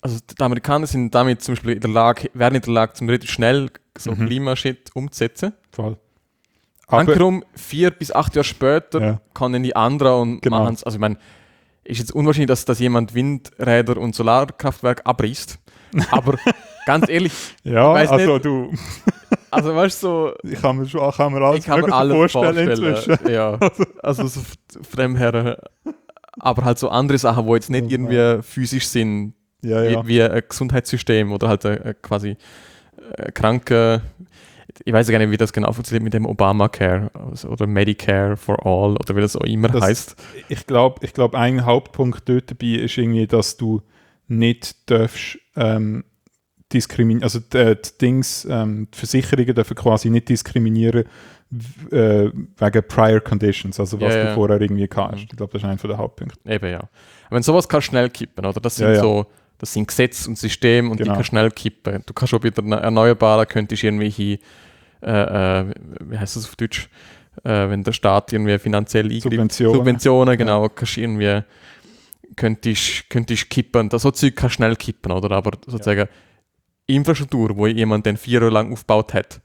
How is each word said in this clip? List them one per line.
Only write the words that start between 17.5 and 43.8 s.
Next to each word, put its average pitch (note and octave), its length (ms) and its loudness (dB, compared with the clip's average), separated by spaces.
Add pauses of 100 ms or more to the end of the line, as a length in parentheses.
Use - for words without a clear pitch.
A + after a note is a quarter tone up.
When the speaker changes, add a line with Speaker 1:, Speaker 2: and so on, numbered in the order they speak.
Speaker 2:
Ja, B2+ 320 6
Speaker 1:
ich D3+ 60 6
weiß D3+ 80 2
Speaker 2:
also E3+ 240 4
Speaker 1:
nicht. C3 100 0
Speaker 2:
du. C3+ 280 -2 (400)
<laughs> - 400 -6
Speaker 1:
Also D#3+ 220 0
weißt F#3 300 2
du, - 20 0
so E3 260 0 (120)
Speaker 2:
Ich C3 180 -10
kann C3 140 2
mir C3+ 100 -4
schon, C#3+ 260 -2
kann C#3+ 200 0
mir C3+ 100 -2
alles C#3+ 180 4
Speaker 1:
ich D#3+ 60 -14
kann D3 140 2
mir D#3 60 2
Speaker 2:
Mögliche C3+ 120 2
Speaker 1:
alles C#3 160 4 (180)
Speaker 2:
vorstellen E3 340 2 (100)
Speaker 1:
vorstellen. A2+ 200 0
Speaker 2:
inzwischen. A#2+ 320 0
<laughs> A#2+ 40 0
Speaker 1:
Ja. A2 260 0 (420)
Also C#3 280 -4
so B2+ 120 -10
f-, - 140 -14 (340)
von - 120 -14
dem B2+ 160 0
her, A#2+ 180 2 (500)
äh, D#4 60 -8 (480)
aber B2 260 -2
halt B2 140 2
so C3 100 -4
andere C#3 300 0
Sachen, A#2+ 280 0
die A2+ 60 2
jetzt A#2 180 0
nicht B2+ 160 0
Speaker 2:
Ja. A#2 40 -4
Speaker 1:
irgendwie A#2+ 520 2
physisch B2+ 440 -6
sind, G#2+ 480 -2 (280)
Speaker 2:
Ja, A2+ 200 0
Speaker 1:
wie, A2+ 100 2
Speaker 2:
ja. A2+ 140 -2
Speaker 1:
wie A#2 160 4
ein A2+ 260 2
Gesundheitssystem A#2 840 -2
oder G#2 160 -2
halt G#2+ 180 0
ein, G#2 160 -4
ein A2 180 -8
quasi, G#2 360 -6 (800)
äh, - 160 -10
kranke A2+ 680 2 (840)
ich A#2 80 -4
weiß A2 160 4
gar A2+ 100 4
nicht, G#2+ 120 2
wie G#2+ 60 0
das A2 160 0
genau G#2+ 200 -2
funktioniert A#2 320 -4
mit A2 100 -4
dem A2 120 0
Obamacare, G2+ 880 0
also, - 340 -14
oder A2+ 180 -4
Medicare G2+ 720 0
for - 300 -4
All F#2+ 260 2
oder G2+ 240 -4
wie G2+ 40 0
das G#2 160 -2
auch - 80 -2
immer A2 240 0
Speaker 2:
Das, A#2+ 140 2
Speaker 1:
heisst. G2+ 340 -2 (320)
Speaker 2:
ich C#3+ 180 -10
glaub, B2+ 380 2
ich - 80 -8
glaub, B2 220 0
ein B2 300 2
Hauptpunkt A#2+ 640 -2
dort B2+ 220 0
dabei A#2 320 -4
ist A#2+ 160 -4
irgendwie, A2+ 280 2
dass A2 300 0
du A2 260 -2 (460)